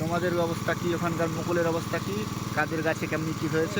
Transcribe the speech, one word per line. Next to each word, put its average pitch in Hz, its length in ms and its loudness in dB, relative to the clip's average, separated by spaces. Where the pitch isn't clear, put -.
তোমাদের 170 320 2
অবস্থা 165 340 0
কি, 175 80 0
ওখানকার 165 380 0
মুকুলের 170 360 2
অবস্থা - 340 -2
কি, 196 100 -2
কাদের 151 300 0
গাছে 160 240 0
কেমনি 160 300 0
কি 160 140 0
হয়েছে, 160 260 2